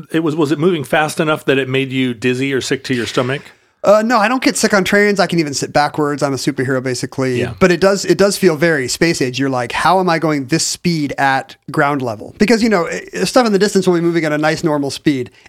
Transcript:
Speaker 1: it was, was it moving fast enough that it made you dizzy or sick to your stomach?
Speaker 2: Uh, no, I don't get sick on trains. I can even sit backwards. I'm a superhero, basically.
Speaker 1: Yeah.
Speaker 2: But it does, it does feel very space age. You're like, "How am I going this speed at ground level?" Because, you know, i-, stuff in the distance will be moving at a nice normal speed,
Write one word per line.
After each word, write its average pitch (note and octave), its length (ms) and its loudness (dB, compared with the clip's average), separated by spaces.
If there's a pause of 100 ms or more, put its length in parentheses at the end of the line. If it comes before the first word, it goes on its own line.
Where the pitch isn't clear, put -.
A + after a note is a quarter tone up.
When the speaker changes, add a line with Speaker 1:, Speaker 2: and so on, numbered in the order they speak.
(120)
Speaker 1:
it D#3+ 80 0
was, D#3 160 -2
was D3+ 160 0
it D3+ 60 0
moving D#3+ 260 0
fast D#3 360 0
enough D#3 260 -2
that C#3 100 2
it C3 140 -2
made C3+ 200 -2
you C3 220 -2
dizzy B2+ 400 -2
or C3 80 -2
sick B2+ 240 -4
to C3+ 100 -4
your A2+ 120 -2
stomach? C3 340 -2 (420)
Speaker 2:
Uh, G#3+ 220 4
no, A#3 140 2
I G#3 100 2
don't B3+ 140 -2
get C4 160 0
sick G#3+ 160 2
on F#3+ 100 4
trains. G3+ 360 2
I F3+ 60 2
can E3+ 120 -2
even D3 160 -2
sit C3 180 -6
backwards. D3 500 0
I'm C#3 120 0
a - 20 -2
superhero, C3+ 460 -2
basically. B2+ 580 -4
Speaker 1:
Yeah. A#2+ 180 -4
Speaker 2:
But F#3 140 4
it E3 80 -2
does, G3 240 2
it E3+ 140 2
does G3 180 2
feel E3+ 200 2
very C#3+ 320 0
space E3 340 0
age. B2+ 160 -4
You're C#3 100 0
like, B2 240 -2
"How F3 280 2
am F3+ 100 0
I E3 80 2
going D3+ 300 -2
this D#3+ 180 0
speed D#3 500 -2
at C3+ 400 -2 (140)
ground C#3+ 320 0
level?" A2+ 360 -8
Because, A3+ 240 4
you A#3 60 4
know, F3+ 200 2
i-, F#3+ 360 -6
stuff B3 220 2
in G#3+ 80 0
the F#3+ 40 4
distance F#3+ 280 0
will F3+ 80 4
be E3+ 80 0
moving E3 240 0
at D3+ 60 -2
a D3+ 60 -2
nice D#3 240 0
normal D3 280 0
speed, C3 400 -2 (180)